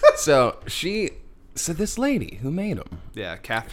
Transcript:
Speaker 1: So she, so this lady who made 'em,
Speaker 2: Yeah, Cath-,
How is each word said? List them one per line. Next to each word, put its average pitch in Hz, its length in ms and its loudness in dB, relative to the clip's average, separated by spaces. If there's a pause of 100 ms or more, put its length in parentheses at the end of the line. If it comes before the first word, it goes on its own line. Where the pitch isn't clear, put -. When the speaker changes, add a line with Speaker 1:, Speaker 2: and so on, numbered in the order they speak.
(160)
Speaker 1:
So 135 500 4
she, 190 440 -4 (440)
so - 180 -4
this 196 240 -4
lady 226 460 -2
who 131 80 -2
made 185 280 -2
'em, - 200 -12 (160)
Speaker 2:
Yeah, 90 220 -8
Cath-, 113 360 -6